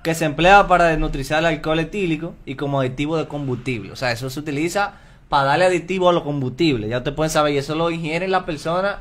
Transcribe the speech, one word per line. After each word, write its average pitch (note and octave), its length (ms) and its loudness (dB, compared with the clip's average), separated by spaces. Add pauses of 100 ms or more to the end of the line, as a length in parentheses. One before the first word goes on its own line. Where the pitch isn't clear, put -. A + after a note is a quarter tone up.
que D#3+ 140 -2
se D#3+ 100 -2
emplea F3 420 6
para F3 180 6
desnutrizar D#3 540 0
el E3 60 0
alcohol D#3 340 0
etílico E3 540 -4 (120)
y C#3 100 -8
como C#3 240 -2
aditivo C3+ 380 -2
de D3+ 100 -2
combustible. B2+ 640 -6
O - 40 -16
sea, B2 160 -2
eso A#2+ 200 -6
se C#3 80 -8
utiliza E3 540 -4 (360)
para C#3+ 200 2
darle D#3+ 160 4
aditivo F3+ 440 2
a F3 40 6
los E3+ 100 0
combustibles. C3+ 640 0
Ya A#2+ 80 -2
ustedes C3 180 -4
pueden D#3 140 0
saber, D3+ 240 2
y C#3+ 40 2
eso C#3 180 -2
lo E3 160 0
ingieren E3+ 400 -4
las F#3 120 2
personas F3+ 580 -4